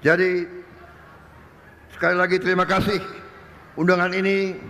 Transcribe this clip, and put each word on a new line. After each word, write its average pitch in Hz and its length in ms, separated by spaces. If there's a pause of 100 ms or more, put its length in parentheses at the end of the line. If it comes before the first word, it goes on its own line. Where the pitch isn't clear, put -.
jadi 175 480 (1400)
sekali 175 240
lagi 180 240
terima 185 240
kasih 185 320 (800)
undangan 180 320
ini. 190 480 (120)